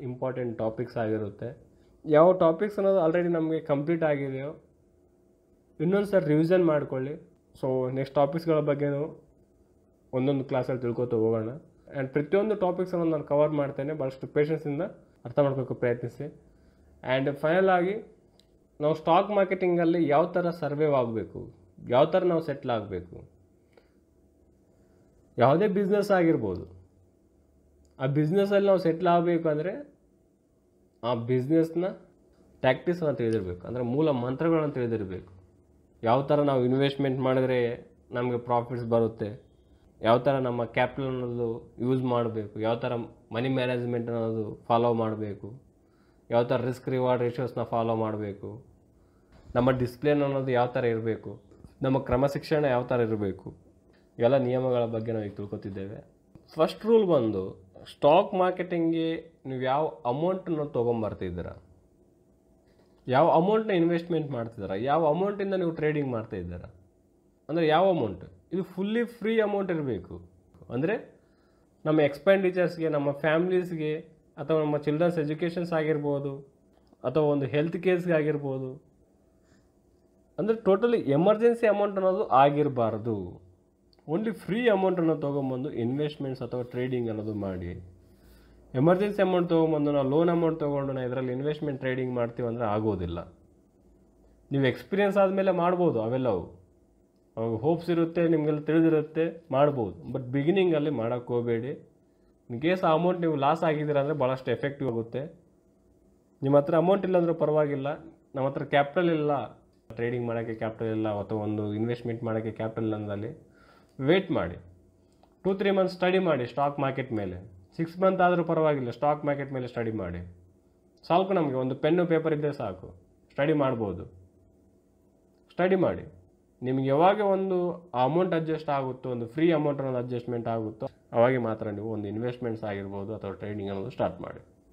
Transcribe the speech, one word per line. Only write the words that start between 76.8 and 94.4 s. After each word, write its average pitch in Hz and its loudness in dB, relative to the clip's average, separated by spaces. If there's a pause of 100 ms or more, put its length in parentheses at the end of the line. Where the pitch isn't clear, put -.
ಅಥವಾ 151 0
ಒಂದು 143 2
ಹೆಲ್ತ್ 151 -2
ಕೇಸ್‌ಗೆ 180 2
ಆಗಿರ್ಬೋದು, 143 -2 (1400)
ಅಂದರೆ 220 0
totally 214 4 (120)
ಎಮರ್ಜೆನ್ಸಿ 220 4
ಅಮೌಂಟ್ 202 2
ಅನ್ನೋದು 190 2
ಆಗಿರಬಾರ್ದು. 123 4 (920)
only 214 -2
ಫ್ರೀ 233 -2
ಅಮೌಂಟನ್ನು 180 4
ತೊಗೊಂಬಂದು 143 -4
ಇನ್ವೆಸ್ಟ್ಮೆಂಟ್ಸ್ 135 -4
ಅಥವಾ 123 -6
ಟ್ರೇಡಿಂಗ್ 123 -4
ಅನ್ನೋದು 107 -4
ಮಾಡಿ. 92 -6 (1040)
ಎಮರ್ಜೆನ್ಸಿ 185 4
ಅಮೌಂಟ್ 180 2
ತೊಗೊಂಬಂದು 160 2
ನಾವು 139 2
ಲೋನ್ 160 4
ಅಮೌಂಟ್ 165 2
ತೊಗೊಂಡು 143 -2
ನಾವು 127 -4
ಇದರಲ್ಲಿ 127 -4
ಇನ್ವೆಸ್ಟ್ಮೆಂಟ್ 143 -4
ಟ್ರೇಡಿಂಗ್ 127 -2
ಮಾಡ್ತೀವಿ 120 -2
ಅಂದರೆ 117 -4
ಆಗೋದಿಲ್ಲ. 95 -2 (1200)